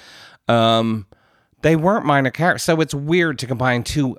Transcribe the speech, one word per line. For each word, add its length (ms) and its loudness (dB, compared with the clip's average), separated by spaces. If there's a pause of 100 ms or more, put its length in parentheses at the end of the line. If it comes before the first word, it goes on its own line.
(480)
Um, 580 2 (560)
they 140 2
weren't 280 0
minor 260 2
characters, 320 -2
so 180 0
it's 140 -2
weird 460 -2
to 60 -8
combine 360 -2
two 360 -2